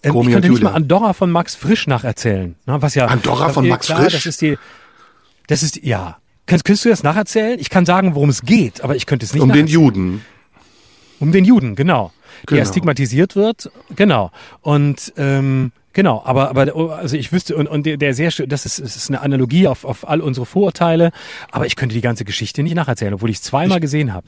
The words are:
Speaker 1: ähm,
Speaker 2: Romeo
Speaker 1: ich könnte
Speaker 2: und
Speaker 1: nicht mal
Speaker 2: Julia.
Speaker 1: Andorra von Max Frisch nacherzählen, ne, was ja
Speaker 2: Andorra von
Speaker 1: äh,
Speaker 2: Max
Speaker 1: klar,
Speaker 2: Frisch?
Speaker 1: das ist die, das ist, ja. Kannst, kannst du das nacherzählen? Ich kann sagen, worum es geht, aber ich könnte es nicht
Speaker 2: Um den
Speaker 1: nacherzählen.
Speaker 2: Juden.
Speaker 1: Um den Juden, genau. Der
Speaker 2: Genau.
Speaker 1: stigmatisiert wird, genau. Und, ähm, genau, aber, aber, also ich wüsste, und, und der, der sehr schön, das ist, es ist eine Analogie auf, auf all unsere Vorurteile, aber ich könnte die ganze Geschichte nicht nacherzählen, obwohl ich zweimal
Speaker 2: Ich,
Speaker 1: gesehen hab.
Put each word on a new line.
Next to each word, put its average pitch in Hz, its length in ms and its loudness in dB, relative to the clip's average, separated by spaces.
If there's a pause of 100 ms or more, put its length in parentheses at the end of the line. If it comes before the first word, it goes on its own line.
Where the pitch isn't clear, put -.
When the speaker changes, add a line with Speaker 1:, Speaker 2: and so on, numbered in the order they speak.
Speaker 1:
ähm, 147 80 0
Speaker 2:
Romeo 123 180 2
Speaker 1:
ich 120 60 4
könnte 175 140 4
Speaker 2:
und 127 60 6
Speaker 1:
nicht 110 100 2
mal - 60 2
Speaker 2:
Julia. 98 60 -4
Speaker 1:
Andorra 180 360 2
von 180 180 0
Max 170 240 -2
Frisch - 320 -2
nacherzählen, 107 680 -2 (100)
ne, 135 160 -2
was 147 140 -2
ja 123 100 2
Speaker 2:
Andorra 131 440 0
von 135 140 0
Speaker 1:
äh, - 40 4
Speaker 2:
Max - 180 0
Speaker 1:
klar, 160 160 0
Speaker 2:
Frisch? - 120 4
Speaker 1:
das 147 120 -4
ist 160 160 -8
die, 151 160 0 (880)
das 151 160 0
ist, - 220 -6
ja. 92 340 -4 (280)
Kannst, 175 180 2
kannst 202 200 2
du 233 40 4
das 220 160 2
nacherzählen? 220 560 0
Ich - 100 -8
kann 180 160 2
sagen, 180 300 2
worum 143 120 2
es 131 140 0
geht, 160 400 2
aber 135 140 -2
ich - 100 -6
könnte 117 180 0
es - 80 -8
nicht 151 80 0
Speaker 2:
Um 131 100 6
den 147 160 6
Speaker 1:
nacherzählen. 160 180 4
Speaker 2:
Juden. 98 400 0 (960)
Speaker 1:
Um 151 120 0
den 185 120 6
Juden, 156 320 4
genau. 135 360 0 (380)
Der 147 80 4
Speaker 2:
Genau. 190 100 0
Speaker 1:
stigmatisiert 147 680 0
wird, 220 340 -2 (240)
genau. 131 380 2 (300)
Und, 147 540 0
ähm, 135 540 0 (220)
genau, 151 320 2
aber, 135 260 0
aber, 135 240 0 (240)
also 151 180 -6
ich 131 140 -6
wüsste, 170 240 -4
und, 147 140 -2
und 147 180 -4
der, 151 120 -4
der 139 160 0
sehr 156 180 -2
schön, 131 160 -6
das 139 180 -6
ist, - 140 -8
es 131 160 -12
ist - 140 -12
eine - 100 -4
Analogie 139 480 2
auf, - 160 -4
auf - 240 -10
all 151 120 0
unsere 131 240 -4
Vorurteile, 170 680 2 (400)
aber - 140 -4
ich - 100 -4
könnte 117 180 -4
die 113 60 -2
ganze 117 240 -2
Geschichte 107 400 -6
nicht 165 100 -2
nacherzählen, 117 400 -2
obwohl 110 160 -2
ich 98 120 -6
zweimal 175 360 0
Speaker 2:
Ich, 165 40 -2
Speaker 1:
gesehen 143 320 -2
hab. 87 140 -12